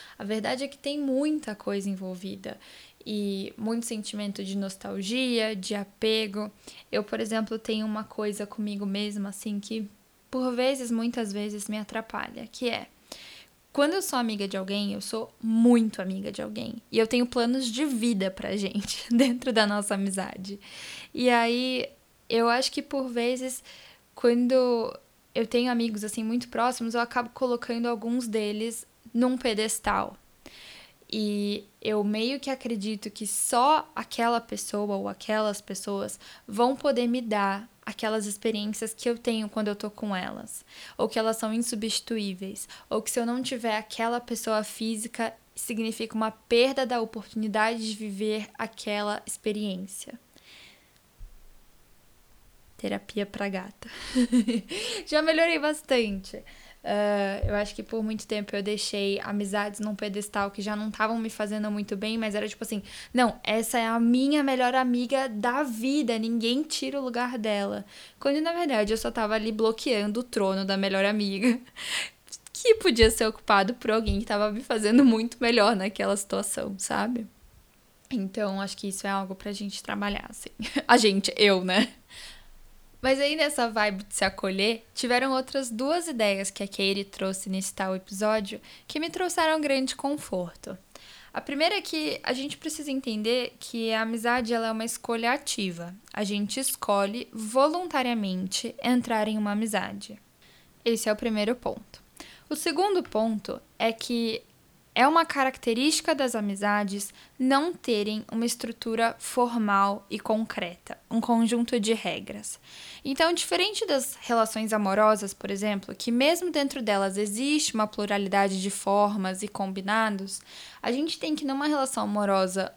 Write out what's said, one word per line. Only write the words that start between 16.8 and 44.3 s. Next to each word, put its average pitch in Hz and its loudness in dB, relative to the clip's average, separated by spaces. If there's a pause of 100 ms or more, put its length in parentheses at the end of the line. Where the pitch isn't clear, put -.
E 214 4
eu 226 6
tenho 247 2
planos 247 0
de 240 -2
vida 226 0
pra 190 -4
gente 202 -4
<laughs> 240 2
dentro 240 4
da 214 6
nossa 208 -2
amizade. 196 -4 (540)
E 247 4
aí, 247 2 (400)
eu 233 2
acho 247 2
que 285 -4
por 269 -4
vezes, 254 -2 (500)
quando 240 4 (400)
eu 226 0
tenho 247 2
amigos, 226 0
assim, 214 -4
muito 233 -2
próximos, 233 0
eu 240 2
acabo 240 -2
colocando 240 -2
alguns 233 -2
deles 214 -2 (280)
num 254 4
pedestal. 214 0 (960)
E 208 -2 (160)
eu 214 0
meio 220 0
que 269 -6
acredito 220 -4
que 208 -10
só 269 2
aquela 233 0
pessoa 208 -4
ou 196 -6
aquelas 214 -2
pessoas 202 -6 (260)
vão 240 2
poder 247 2
me 240 0
dar 208 0 (180)
aquelas 214 -2
experiências 214 -4
que - -4
eu 240 2
tenho 226 -2
quando 214 -2
eu 208 -2
tô 214 -6
com 208 -6
elas, - -8 (360)
ou 226 2
que 220 -2
elas 220 2
são 220 -2
insubstituíveis, 208 -4 (220)
ou 226 0
que 226 -6
se - -2
eu 240 0
não 240 -2
tiver 233 -2
aquela 233 -2
pessoa 220 -2